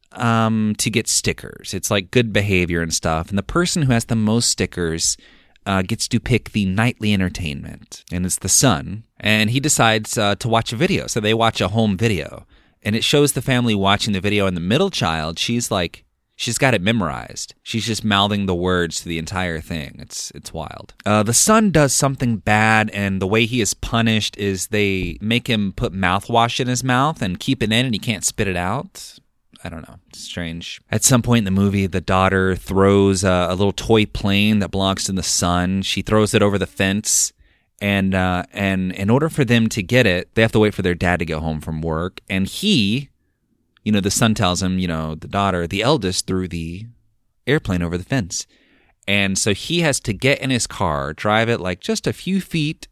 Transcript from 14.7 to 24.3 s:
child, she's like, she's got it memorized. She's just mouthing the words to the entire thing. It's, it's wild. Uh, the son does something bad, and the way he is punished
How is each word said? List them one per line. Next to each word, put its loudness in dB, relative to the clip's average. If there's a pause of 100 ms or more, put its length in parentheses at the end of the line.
child, -2
she's -2
like, -4 (320)
she's -4
got 2
it 0
memorized. -4 (100)
She's -4
just -4
mouthing 2
the 0
words 0
to -14
the -4
entire -6
thing. -10
It's, -12
it's -16
wild. -12 (120)
Uh, 2
the 0
son 4
does 4
something 0
bad, 4
and -2
the 0
way 4
he 0
is 0
punished 0